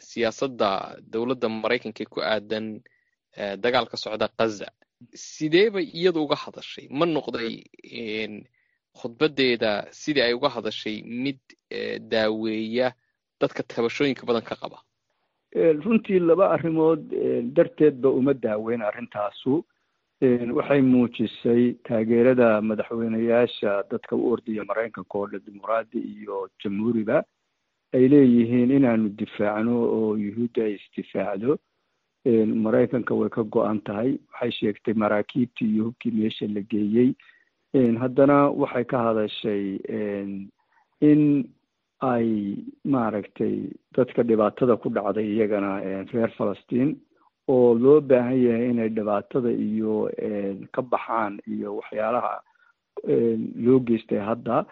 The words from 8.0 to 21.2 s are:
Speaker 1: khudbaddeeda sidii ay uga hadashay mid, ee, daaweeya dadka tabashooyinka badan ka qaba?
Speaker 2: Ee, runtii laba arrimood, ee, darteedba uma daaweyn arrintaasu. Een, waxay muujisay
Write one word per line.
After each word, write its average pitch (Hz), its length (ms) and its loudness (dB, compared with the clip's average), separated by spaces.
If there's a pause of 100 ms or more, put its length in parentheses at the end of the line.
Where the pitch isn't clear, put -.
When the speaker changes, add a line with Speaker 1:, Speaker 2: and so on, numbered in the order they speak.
Speaker 1:
khudbaddeeda 123 760 -2 (200)
sidii 143 320 -2
ay 120 100 2
uga 135 160 -2
hadashay 107 540 -8
mid, 131 360 -6 (300)
ee, 107 300 -8
daaweeya 110 960 -2 (480)
dadka - 220 -2
tabashooyinka 120 640 -2
badan 117 160 0
ka - 140 -10
qaba? - 240 -12 (760)
Speaker 2:
Ee, 170 180 4
runtii 196 460 0
laba 175 340 4
arrimood, 160 600 0
ee, 127 280 -2
darteedba 143 680 2
uma 131 240 2
daaweyn 113 480 -4
arrintaasu. 113 840 -4 (560)
Een, 120 320 2
waxay 143 280 2
muujisay 123 840 2 (200)